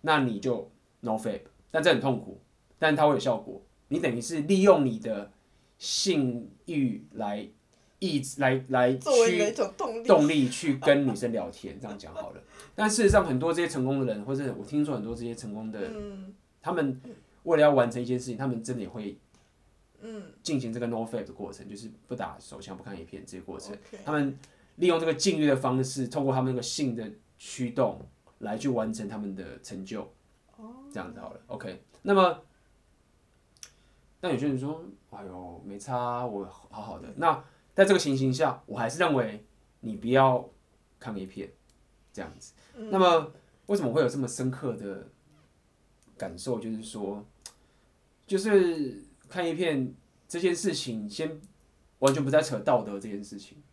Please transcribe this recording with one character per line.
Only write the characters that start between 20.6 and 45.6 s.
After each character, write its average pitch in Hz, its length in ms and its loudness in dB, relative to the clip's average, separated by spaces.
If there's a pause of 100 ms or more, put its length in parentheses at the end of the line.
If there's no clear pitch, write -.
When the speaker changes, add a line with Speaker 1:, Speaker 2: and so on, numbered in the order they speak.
Speaker 1:
这 117 60 -6
个 120 80 -2
no 113 180 -2
fap 110 200 -6
的 - 80 -16
过 - 200 -10
程， - 140 -18
就 101 80 -14
是 107 160 -14 (160)
不 123 80 -8
打 92 240 -8
手 - 200 -18
枪、 95 160 -12
不 95 80 -18
看 98 120 -12
A 85 80 -14
片 - 220 -16
这 - 120 -16
些 92 40 -12
过 - 180 -12
程。 202 140 -14
Speaker 2:
OK。 - 300 -18
Speaker 1:
他 - 80 -6
们 139 260 0 (400)
利 170 100 2
用 165 120 4
这 165 60 -2
个 160 80 2
禁 160 240 2
欲 151 80 2
的 139 100 6
方 131 280 0
式， 131 240 -4
透 147 160 -4
过 135 100 2
他 131 80 2
们 131 100 0
那 127 40 -2
个 120 60 -2
性 127 340 -2
的 113 120 -8 (300)
驱 - 320 -8
动 - 320 -2 (380)
来 110 180 -6
去 139 100 -4
完 110 240 0
成 110 160 -8
他 107 100 -10
们 101 180 -8
的 85 260 -14
成 95 240 -12
就。 104 160 -10 (560)
Speaker 2:
哦。 226 160 -18 (180)
Speaker 1:
这 285 80 -12
样 92 140 -12
子 - 60 -16
好 - 140 -14
了， - 140 -18
OK。 - 360 -12 (180)
那 196 140 2
么， 185 260 6 (1800)
但 180 120 -4
有 131 80 0
些 143 80 0
人 135 100 0
说 151 260 -6 (280)
：“哎 101 140 -18
呦， 90 400 -14
没 101 120 -12
差 123 180 -6
啊， 123 300 -2
我 101 200 -6
好 - 360 -18
好 104 180 -10
的。” 85 100 -16
Speaker 2:
嗯。 - 80 -16
Speaker 1:
那 160 260 2 (300)
在 196 120 8
这 196 80 6
个 185 60 6
情 143 160 2
形 131 160 2
下， 135 340 0
我 107 120 -10
还 117 120 0
是 139 100 -6
认 160 160 4
为 107 300 -2 (340)
你 110 160 -8
不 98 120 -8
要 127 400 6 (520)
看 113 180 -10
A 95 80 -8
片， 98 240 -12 (600)
这 - 100 -12
样 78 160 -12
子。 - 160 -20 (220)
Speaker 2:
嗯。 220 160 -12
Speaker 1:
那 190 80 2
么， 165 320 6 (360)
为 202 100 2
什 185 60 0
么 120 80 0
会 151 100 2
有 123 80 2
这 139 80 -4
么 131 100 -2
深 127 240 -4
刻 127 220 -6
的 98 340 -10 (1120)